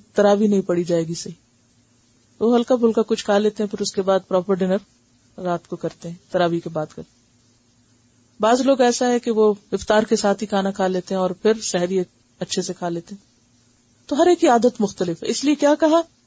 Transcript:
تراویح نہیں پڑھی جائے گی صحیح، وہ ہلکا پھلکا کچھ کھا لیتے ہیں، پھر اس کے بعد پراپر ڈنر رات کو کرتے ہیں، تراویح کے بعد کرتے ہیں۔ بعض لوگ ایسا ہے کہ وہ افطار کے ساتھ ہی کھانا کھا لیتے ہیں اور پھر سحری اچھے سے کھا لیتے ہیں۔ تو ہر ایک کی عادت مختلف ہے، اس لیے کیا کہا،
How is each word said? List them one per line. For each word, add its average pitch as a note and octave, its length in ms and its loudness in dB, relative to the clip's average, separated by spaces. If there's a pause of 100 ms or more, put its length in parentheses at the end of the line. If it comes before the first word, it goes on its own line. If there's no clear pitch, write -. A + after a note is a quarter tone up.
(140)
تراویح G3+ 340 4
نہیں G3+ 140 2
پڑھی F3 220 -2
جائے E3 240 0
گی E3 60 -6
صحیح، E3+ 280 -14 (960)
وہ A#3 160 2
ہلکا A#3+ 200 2
پھلکا A3+ 260 0
کچھ A3 240 -4
کھا G3+ 120 2
لیتے G#3+ 260 -2
ہیں، G#3 60 -6
پھر G#3+ 120 -8
اس G3+ 100 -8
کے G3 100 -6
بعد F#3+ 260 0
پراپر F#3+ 260 0
ڈنر F#3 240 0 (600)
رات F3 300 -6
کو - 80 -10
کرتے E3+ 340 -10
ہیں، E3+ 60 -14 (160)
تراویح E3+ 280 0
کے E3+ 100 -12
بعد D#3+ 160 -6
کرتے D3+ 160 -18
ہیں۔ - 180 -20 (1200)
بعض A#3 200 2
لوگ C4 200 2
ایسا B3 260 2
ہے A#3+ 120 2
کہ A#3+ 120 -4
وہ G#3+ 220 2 (180)
افطار G#3+ 320 0
کے A3 120 0
ساتھ G3+ 260 0
ہی G#3+ 60 -8
کھانا G3 240 -2
کھا G3 160 -2
لیتے F#3 260 -4
ہیں F#3+ 80 -2
اور F#3 80 0
پھر G#3+ 320 0
سحری F#3 380 -2 (400)
اچھے F#3 220 -6
سے F#3 120 -8
کھا F3 160 -8
لیتے E3+ 260 -10
ہیں۔ - 120 -20 (840)
تو C#4+ 120 0
ہر E4+ 60 6
ایک F4 120 4
کی E4+ 80 2
عادت A#3+ 340 2
مختلف F3+ 420 -4
ہے، - 60 -8
اس - 140 -4
لیے C#4+ 120 2
کیا D4 240 2
کہا، D#4+ 220 4 (260)